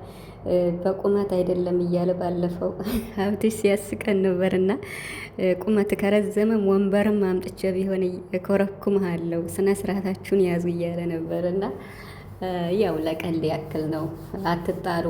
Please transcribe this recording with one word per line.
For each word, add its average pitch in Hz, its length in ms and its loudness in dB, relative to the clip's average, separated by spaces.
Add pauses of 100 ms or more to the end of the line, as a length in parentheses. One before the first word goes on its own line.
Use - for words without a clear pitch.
(440)
እ፣ - 120 0 (220)
በቁመት 196 540 0
አይደለም 180 480 0
እያለ 175 340 2
ባለፈው 175 680 -2
<laughs> 220 340 -4
ሀብትሽ 208 420 0
ሲያስቀን 202 680 0
ነበርና፣ 185 500 4 (640)
እ፣ 185 220 4
ቁመት 208 400 4
ከረዘመም 208 680 4
ወንበርም 202 580 4
አምጥቼ 185 380 -2 (100)
ቢሆን 190 320 0 (320)
እኮረኩምሃለሁ፣ 185 1120 0
ስነ 196 280 2
ስርዓታችሁን 196 640 0
ያዙ 175 280 2
እያለ 170 300 -2 (100)
ነበርና፣ 170 540 -2 (760)
እ፣ 185 100 -6 (280)
ያው 196 220 2
ለቀልድ 160 480 -2
ያክል 156 420 -2
ነው። 156 180 -2 (400)
አትጣሩ፣ 175 640 -2